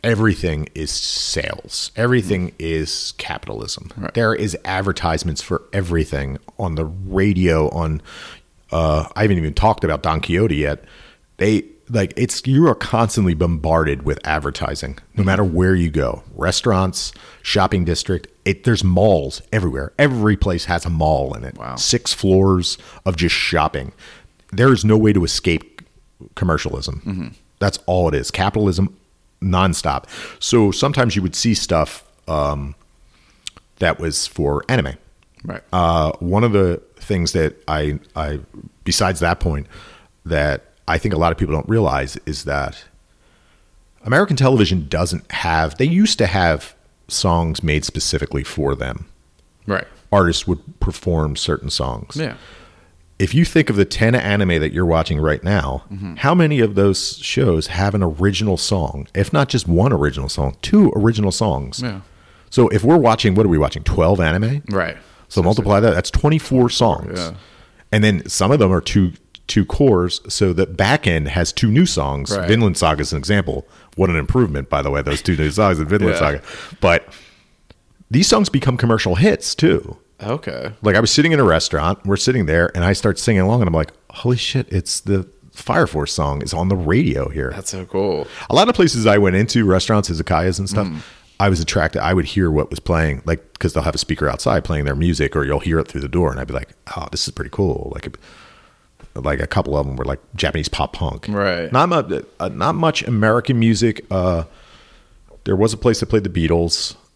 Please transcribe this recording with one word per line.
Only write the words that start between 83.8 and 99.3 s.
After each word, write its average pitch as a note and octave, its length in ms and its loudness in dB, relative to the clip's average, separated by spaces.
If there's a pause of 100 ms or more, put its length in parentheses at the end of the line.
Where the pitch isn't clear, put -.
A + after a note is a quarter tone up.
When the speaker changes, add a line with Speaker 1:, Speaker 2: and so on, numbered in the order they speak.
Speaker 1:
"Holy B2 260 -2
shit, - 340 -4
it's - 300 -4
the G2 260 0 (240)
Fire - 360 0
Force D2 260 -4
song C#2+ 280 -2
is - 120 -6
on F2 160 -2
the G2 60 2
radio E2 540 0
here." C#2 240 -6
Speaker 2:
That's G2 160 -10
so F#2 160 -10
cool. F#2+ 420 -4 (220)
Speaker 1:
A A#2+ 60 0
lot G3 140 6
of A#3+ 60 0
places B2 300 4
I G#2 120 8
went F#2+ 180 4
into, A2 300 2
restaurants, G2 440 2
izakayas E2+ 500 0
and F#2+ 100 -4
stuff, G2+ 180 -2
Speaker 2:
Mm. D#2 120 -10 (400)
Speaker 1:
I G2+ 100 2
was F#2 100 2
attracted, E2 420 -2
I F2 140 0
would F2 100 2
hear F2+ 240 0
what D2+ 220 0
was - 80 -8
playing, D#2+ 460 -2
like, - 340 -6
'cause E2+ 140 -2
they'll D#2 100 -2
have D#2+ 100 0
a - 60 -6
speaker D2+ 280 -2
outside C2+ 360 0
playing D2+ 220 -2
their C#2+ 100 -2
music, D2+ 400 0
or D2+ 80 0
you'll C#2+ 160 -2
hear E2 180 0
it D#2 100 -2
through - 140 -8
the C#2+ 60 -8
door, D#2+ 240 0
and B1+ 80 -8
I'd B1+ 80 -8
be C2 80 -8
like, C2 140 -8 (260)
"Oh, - 160 -10
this - 160 -6
is - 60 -8
pretty - 180 -10
cool." - 420 -2
Like, - 240 -12 (960)
like, C#2+ 260 -4